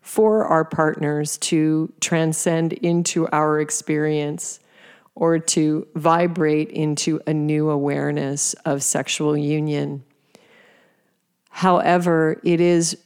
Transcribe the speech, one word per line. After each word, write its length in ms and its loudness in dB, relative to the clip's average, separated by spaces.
for 440 2
our 180 2
partners 720 -2
to 600 0
transcend 760 0
into 560 0
our 300 2
experience 1000 -4
or 240 2
to 560 0
vibrate 760 2
into 560 -2
a 80 0
new 360 0
awareness 840 -2
of 180 -2
sexual 520 -2
union. 680 -2
However, 920 2
it 180 2
is 440 2